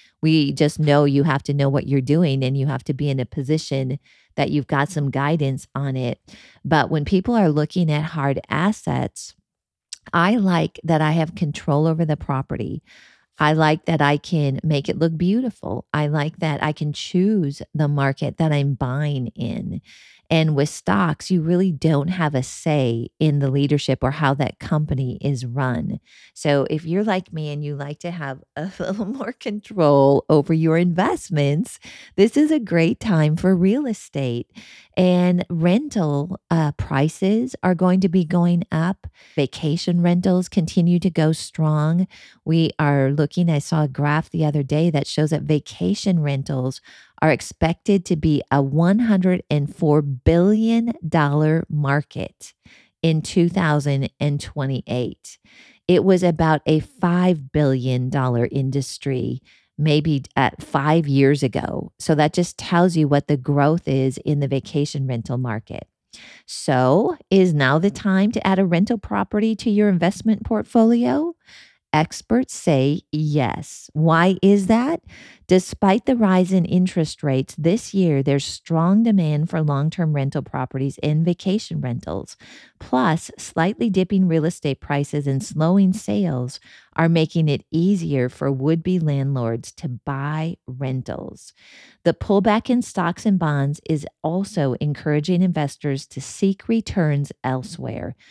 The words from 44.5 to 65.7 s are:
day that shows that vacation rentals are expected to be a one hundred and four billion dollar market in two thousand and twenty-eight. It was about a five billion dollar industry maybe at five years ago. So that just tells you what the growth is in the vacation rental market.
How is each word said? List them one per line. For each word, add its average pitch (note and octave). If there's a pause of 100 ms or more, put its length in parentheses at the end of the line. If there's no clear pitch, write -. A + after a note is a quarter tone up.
day D3+
that D3
shows D3
that D3+
vacation F3
rentals C3+ (400)
are D#3
expected E3+
to F3
be D3 (100)
a C#3
one E3
hundred F#3+
and D3
four D3+
billion G#3+ (160)
dollar D#3
market D3 (480)
in D#3+
two F3
thousand D3 (100)
and C#3+
twenty-eight. - (480)
It F3+
was F#3
about D#3+
a D#3
five F3
billion C3
dollar B2+
industry C3 (360)
maybe D3+ (100)
at -
five D3+
years C#3
ago. -
So -
that D3+
just -
tells F3
you D#3
what C#3+
the D3
growth C#3+
is C3+
in C#3+
the C#3
vacation C#3
rental B2
market. A#2 (580)